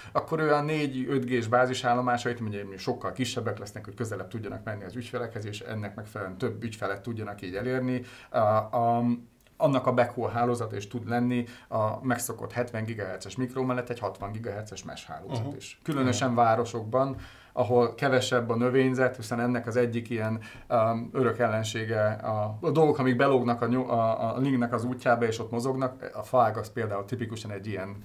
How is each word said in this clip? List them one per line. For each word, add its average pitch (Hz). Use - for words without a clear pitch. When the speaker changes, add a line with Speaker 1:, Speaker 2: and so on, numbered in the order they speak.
Speaker 1:
akkor -
ő 151
a 147
négy, 143
öt 135
G-s 120
bázisállomásait, 123
mondjuk 101
sokkal 104
kisebbek 110
lesznek, 104
hogy 101
közelebb 104
tudjanak 110
menni 101
az 92
ügyfelekhez, 117
és 104
ennek 104
megfelelően 98
több 110
ügyfelet 98
tudjanak 107
így 92
elérni. 127
A, -
a, 117
annak 135
a 123
backhaul 120
hálózata 117
is 101
tud 110
lenni 120
a 110
megszokott 110
hetven 113
gigahertzes 98
mikró 127
mellett 127
egy 117
hatvan 101
gigahertzes 107
mesh -
hálózat 98
Speaker 2:
Mhm. 143
Speaker 1:
is. -
Különösen 131
Speaker 2:
Igen. 120
Speaker 1:
városokban, 117
ahol 120
kevesebb 127
a 117
növényzet, 127
hiszen 117
ennek 120
az 110
egyik 117
ilyen, 110
um, 113
örök 120
ellensége 110
a, 107
a 160
dolgok, 147
amik 127
belógnak 120
a 117
nyom-, 127
a, 113
a -
linknek 123
az 113
útjába, 123
és 110
ott 110
mozognak. 131
A 107
fág 113
az 104
például 104
tipikusan 110
egy 101
ilyen, 101